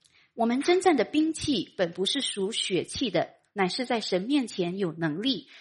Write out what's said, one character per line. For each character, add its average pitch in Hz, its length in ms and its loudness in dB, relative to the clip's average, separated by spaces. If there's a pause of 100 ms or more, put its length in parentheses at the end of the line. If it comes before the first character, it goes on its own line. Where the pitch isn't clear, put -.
(340)
，“我 226 120 0
们 240 160 0
征 349 180 4
战 370 160 6
的 220 80 4
兵 311 300 0
器 226 420 -2
本 170 160 0
不 180 140 -2
是 269 160 0
属 202 320 -4
血 180 320 -2
气 - 260 -4
的， 170 220 0 (180)
乃 190 160 0
是 247 180 -2
在 240 140 0
神 190 240 0
面 262 240 2
前 180 300 -2
有 180 160 -2
能 165 280 -2
力， 240 280 -2 (120)